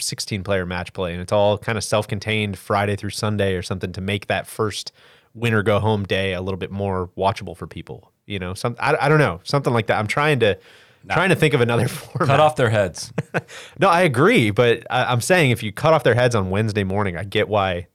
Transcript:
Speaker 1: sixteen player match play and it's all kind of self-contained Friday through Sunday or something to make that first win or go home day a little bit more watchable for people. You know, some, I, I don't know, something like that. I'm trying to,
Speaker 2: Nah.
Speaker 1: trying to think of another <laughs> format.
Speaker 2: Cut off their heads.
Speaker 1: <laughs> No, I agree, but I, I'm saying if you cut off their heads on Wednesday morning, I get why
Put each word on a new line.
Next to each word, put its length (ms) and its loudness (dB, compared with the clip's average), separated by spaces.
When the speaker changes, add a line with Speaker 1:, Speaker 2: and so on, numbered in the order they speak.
Speaker 1:
sixteen 420 -6
player 240 -2
match 280 -6
play 180 -4
and 80 -8
it's 120 -6
all 260 4
kind 200 -4
of 60 -6
self-contained 720 -2
Friday 380 0
through 140 -8
Sunday 440 -2
or 80 -4
something 300 -8
to 80 -10
make 260 -4
that 200 -2
first 460 -6
win 200 -2
or 80 2
go 180 2
home 240 0
day 280 -2
a 80 -4
little 180 -6
bit 120 -8
more 460 -4
watchable 400 -4
for 100 -14
people. 460 -16
You 120 -8
know, 160 -8
some, 240 -6
I, 220 0
I 80 0
don't 100 6
know, 260 2
something 280 0
like 160 0
that. 100 2
I'm 80 -2
trying 340 0
to, 180 2
Speaker 2:
Nah. 100 -6
Speaker 1:
trying 120 2
to 80 4
think 160 2
of 80 2
another 280 2
<laughs> 0 -
format. 400 -4
Speaker 2:
Cut 120 4
off 160 4
their 140 2
heads. 420 0
Speaker 1:
<laughs> 440 -10
No, 100 4
I 140 4
agree, 480 4
but 380 2
I, 160 0
I'm 160 0
saying 300 4
if 120 0
you 100 -6
cut 200 2
off 120 4
their 100 6
heads 200 4
on 140 0
Wednesday 360 0
morning, 340 -2
I 60 -6
get 240 0
why 460 0